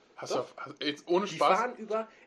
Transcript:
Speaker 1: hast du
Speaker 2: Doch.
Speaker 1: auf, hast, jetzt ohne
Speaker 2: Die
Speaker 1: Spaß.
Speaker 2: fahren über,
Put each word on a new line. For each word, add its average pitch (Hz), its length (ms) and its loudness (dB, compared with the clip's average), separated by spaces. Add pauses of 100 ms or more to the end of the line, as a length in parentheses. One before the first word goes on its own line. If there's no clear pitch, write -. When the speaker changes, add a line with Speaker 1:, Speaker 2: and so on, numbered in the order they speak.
(160)
Speaker 1:
hast - 160 -10
du - 20 0
Speaker 2:
Doch. 123 80 0
Speaker 1:
auf, - 140 -14
hast, - 260 -10
jetzt 147 240 -4
ohne 185 180 4
Speaker 2:
Die 160 100 -8
Speaker 1:
Spaß. 170 240 6
Speaker 2:
fahren 247 180 -2
über, 220 300 -4 (200)